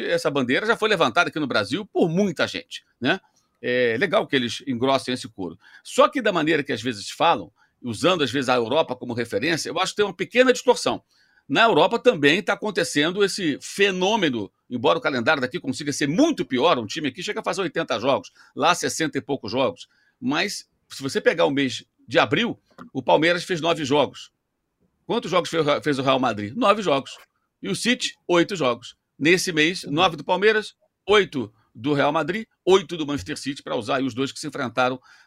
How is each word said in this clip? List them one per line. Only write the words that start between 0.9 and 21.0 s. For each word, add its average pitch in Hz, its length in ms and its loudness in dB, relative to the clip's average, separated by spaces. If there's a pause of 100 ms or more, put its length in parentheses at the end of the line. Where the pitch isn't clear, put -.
aqui 160 100 -8
no 147 80 -2
Brasil 117 400 -2
por 285 200 2
muita 170 400 0
gente, - 380 -12 (160)
né? 156 180 0 (400)
É 123 400 0
legal 196 280 0
que - 80 -2
eles 120 300 -2
engrossem 127 480 0
esse 123 140 -8
couro. 90 300 -10 (260)
Só - 240 4
que 277 140 -2
da 214 100 0
maneira 160 320 0
que - 80 -6
às 113 100 -6
vezes 110 280 -6
falam, 143 420 0 (300)
usando 143 420 0
às 120 80 -2
vezes 127 180 -2
a 127 60 4
Europa 127 400 0
como 120 180 -10
referência, 117 560 -4
eu 156 100 -6
acho 185 140 -2
que - 40 -14
tem 208 80 2
uma 190 80 -6
pequena 240 400 2
distorção. 233 500 0 (460)
Na 170 140 4
Europa 190 340 6
também 180 460 4
tá 208 100 0
acontecendo 185 680 -2
esse 175 380 -2
fenômeno, 180 880 0 (180)
embora 139 300 2
o - 20 -20
calendário 139 400 0
daqui 123 200 -4
consiga 143 320 -6
ser 151 120 -2
muito 233 400 2
pior, 147 320 2
um 117 80 -6
time 151 220 -6
aqui 170 160 -8
chega 202 160 -6
a 220 40 -10
fazer 190 180 -4
oitenta 160 380 -4
jogos, 113 340 -2 (200)
lá 147 220 2
sessenta - 420 -4
e 135 40 -4
poucos 127 320 -6
jogos, 123 340 -2 (320)
mas 156 480 -4 (220)
se - 120 -14